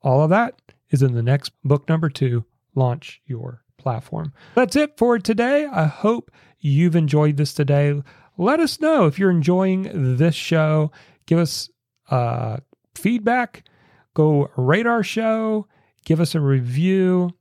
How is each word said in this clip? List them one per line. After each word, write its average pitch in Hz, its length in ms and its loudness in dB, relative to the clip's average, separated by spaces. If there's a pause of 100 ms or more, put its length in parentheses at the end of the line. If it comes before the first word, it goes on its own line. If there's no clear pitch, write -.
All 139 220 2
of 156 80 2
that 233 280 0 (300)
is 135 140 2
in 127 100 2
the 117 80 -2
next 135 300 0 (120)
book 143 240 0
number 160 220 0
two, 120 340 -2 (300)
Launch 127 520 -4
Your 120 380 -12 (140)
Platform. 131 560 -8 (220)
That's 247 200 0
it 294 220 0
for 240 220 2
today. 247 480 0
I 190 180 -2
hope 214 460 -2 (280)
you've 156 360 2
enjoyed 151 420 2
this 147 160 -2
today. 143 480 0 (360)
Let 240 220 0
us 320 220 -2
know 302 240 2
if 147 140 0
you're 190 100 4
enjoying 180 880 0
this 156 180 2
show. 156 560 0 (360)
Give 165 100 2
us - 320 -2 (400)
uh, 120 480 -2 (380)
feedback. 233 680 -2 (520)
Go 151 420 2
rate 131 300 2
our 233 160 0
show. 220 640 -2 (360)
Give 160 160 0
us 170 140 0
a 160 80 0
review. 180 880 0 (120)